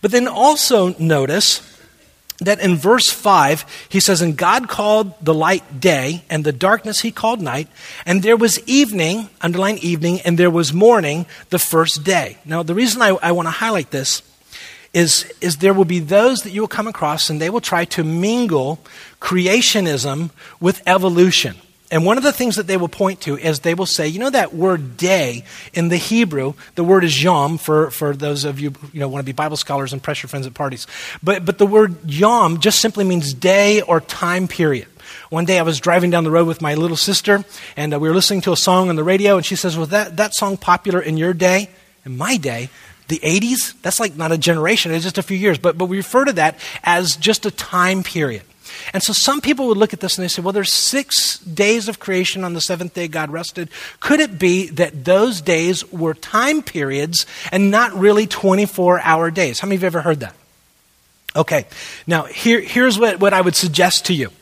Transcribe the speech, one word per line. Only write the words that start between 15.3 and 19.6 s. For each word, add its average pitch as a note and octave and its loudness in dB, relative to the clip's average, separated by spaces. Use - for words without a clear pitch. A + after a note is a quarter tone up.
is E3+ -4
there F#3+ 4
will F#3+ 4
be F3 -2
those G3+ 2
that G#3 -10
you G3+ -4
will G#3+ -2
come G#3+ -4
across, D#3 -2
and D3+ -4
they E3 -2
will A3+ -4
try E3+ 0
to E3+ -4
mingle E3 0
creationism E3+ 0